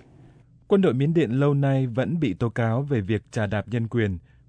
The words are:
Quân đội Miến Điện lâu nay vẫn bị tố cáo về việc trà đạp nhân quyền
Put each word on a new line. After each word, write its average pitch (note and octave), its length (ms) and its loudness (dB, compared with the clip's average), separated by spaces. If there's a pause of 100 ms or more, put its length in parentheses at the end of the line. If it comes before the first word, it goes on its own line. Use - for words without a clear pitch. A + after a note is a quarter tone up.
(680)
Quân G3+ 140 4
đội E3 120 4
Miến C#3 200 0
Điện D3+ 180 2
lâu C#3+ 220 2
nay C#3 340 2
vẫn B2 320 -2
bị C3 140 0
tố A#2+ 160 -2
cáo A#2 320 -2
về C#3 200 -2
việc G2+ 300 -4
trà G#2+ 160 -2
đạp G2+ 200 -4
nhân A#2 200 -2
quyền G#2+ 300 -2 (320)